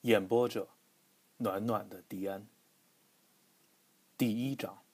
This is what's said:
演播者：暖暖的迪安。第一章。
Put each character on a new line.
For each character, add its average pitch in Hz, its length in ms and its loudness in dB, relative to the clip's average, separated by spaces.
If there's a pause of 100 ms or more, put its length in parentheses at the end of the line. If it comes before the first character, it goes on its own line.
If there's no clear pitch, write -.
演 104 260 4
播 120 220 2
者： 104 200 -6 (680)
暖 101 260 -2
暖 104 240 0
的 98 140 -16
迪 95 260 -6
安。 98 200 -6 (1700)
第 120 340 0
一 135 40 -4
章。 98 280 -10 (100)